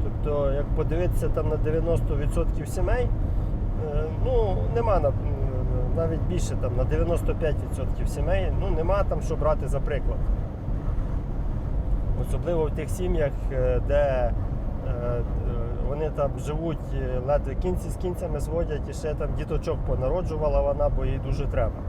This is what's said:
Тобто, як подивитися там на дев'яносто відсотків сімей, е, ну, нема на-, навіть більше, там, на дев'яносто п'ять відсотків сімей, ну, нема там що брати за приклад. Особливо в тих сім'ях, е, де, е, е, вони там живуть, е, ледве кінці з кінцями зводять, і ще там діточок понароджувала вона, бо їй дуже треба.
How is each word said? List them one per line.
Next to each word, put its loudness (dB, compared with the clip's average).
Тобто, 0
як 0
подивитися 2
там 2
на 2
дев'яносто 2
відсотків 0
сімей, 2
е, 0
ну, 2
нема 4
на-, 2
навіть 0
більше, 0
там, 0
на 2
дев'яносто 2
п'ять 0
відсотків 0
сімей, 2
ну, 0
нема 2
там 0
що 0
брати 0
за 0
приклад. 0
Особливо 0
в 0
тих -4
сім'ях, 0
е, 2
де, 2
е, 2
е, -2
вони -2
там 0
живуть, -4
е, -2
ледве 0
кінці -2
з -2
кінцями -4
зводять, -2
і -8
ще -4
там -2
діточок -2
понароджувала 0
вона, 2
бо 0
їй 0
дуже 0
треба. 0